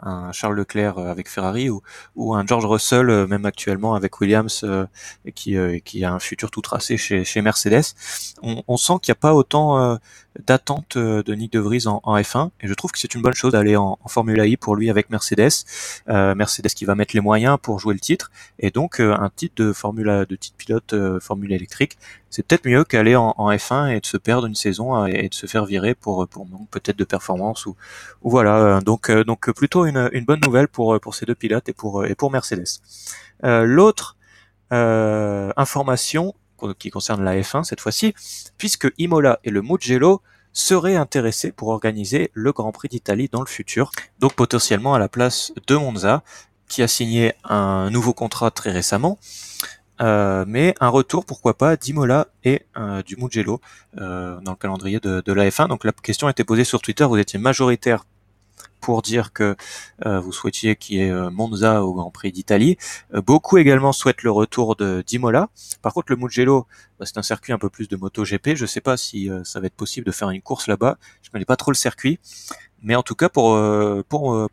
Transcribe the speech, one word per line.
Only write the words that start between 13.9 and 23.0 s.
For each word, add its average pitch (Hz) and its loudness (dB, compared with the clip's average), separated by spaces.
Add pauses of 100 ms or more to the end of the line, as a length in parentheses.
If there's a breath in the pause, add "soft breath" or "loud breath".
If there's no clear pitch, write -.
en - -18
Formule 113 0
E 110 4
pour 104 -2
lui 110 0
avec 104 0
Mercedes. 107 2 (460 loud breath)
Euh, 98 2
Mercedes 101 -2
qui - -10
va 98 2
mettre 104 -2
les 107 4
moyens 107 2
pour 107 -4
jouer 104 -2
le 95 -4
titre, - -2 (260 loud breath)
et 98 -2
donc, 156 -2
euh, 107 4
un 104 0
titre - -4
de 104 2
Formule, 104 -2
de 95 -8
titre - -14
pilote, - -4
euh, 95 0
Formule 101 -6
électrique, 92 -4 (320 loud breath)
c'est - -6
peut-être - 2
mieux 131 4
qu'aller 113 4